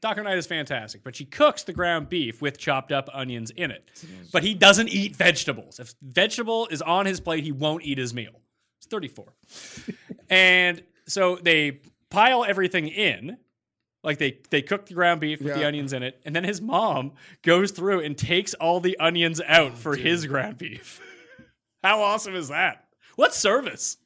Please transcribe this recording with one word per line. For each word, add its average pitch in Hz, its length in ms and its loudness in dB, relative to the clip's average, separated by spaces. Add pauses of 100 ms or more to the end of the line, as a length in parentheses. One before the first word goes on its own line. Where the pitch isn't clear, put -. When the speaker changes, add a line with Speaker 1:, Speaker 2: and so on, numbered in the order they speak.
Speaker 1:
Taco 214 220 -4
night 190 160 -2
is 160 80 -8
fantastic, 131 560 -8
but 127 120 -14
she 143 100 -14
cooks - 380 2
the 185 100 -10
ground 165 360 -2
beef 147 320 -4
with 143 160 -4
chopped 135 340 -2
up 139 220 -2
onions 123 380 -8
in 165 180 -6
it. - 180 -14 (460)
But 170 80 2
he 208 140 -2
doesn't 196 320 8
eat 196 280 -4
vegetables. 165 640 0
If - 220 -18
vegetable 220 720 -2
is 151 100 -6
on 175 240 2
his 190 140 -2
plate, 160 240 -4
he 151 80 -6
won't 151 320 -2
eat 139 160 -6
his 123 160 -6
meal. 107 260 -12 (380)
He's - 80 -20
thirty-four. 147 500 -10
<laughs> - 580 -16 (340)
And 180 520 4 (260)
so 185 280 0
they 156 460 2 (280)
pile 240 360 4
everything 185 420 0
in. 160 500 -2 (680)
Like, 151 140 -2
they, 139 220 -2 (100)
they 147 140 2
cook 196 240 -4
the 185 80 -18
ground 170 260 2
beef 151 200 -4
with 143 120 -4
the 143 60 -4
Speaker 2:
Yeah. 147 80 0
Speaker 1:
onions 147 260 -4
in 127 100 -6
it, 127 220 -10
and 151 100 -6
then 170 100 -2
his 185 160 -4
mom 180 500 0 (320)
goes 185 280 4
through 190 280 -2
and 151 180 -6
takes 185 380 -2
all 170 240 0
the 185 180 -2
onions 165 480 2
out 147 280 6
Speaker 2:
Oh, - 20 -14
Speaker 1:
for 143 200 -4
Speaker 2:
dude. 127 100 -4
Speaker 1:
his 170 200 0
ground 127 320 -4
beef. - 440 -16 (420)
<laughs> - 400 -20
How 208 180 4
awesome 208 320 0
is 170 140 -6
that? 151 380 -2 (320)
What 330 180 6
service? 208 720 0